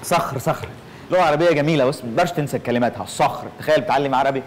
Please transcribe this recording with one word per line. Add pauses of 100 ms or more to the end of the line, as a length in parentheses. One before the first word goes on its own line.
صخر،
صخر. (440)
لغة
عربية
جميلة،
بس
ما
تقدرش
تنسى
كلماتها.
صخر، (120)
تخيل
بتعلم
عربي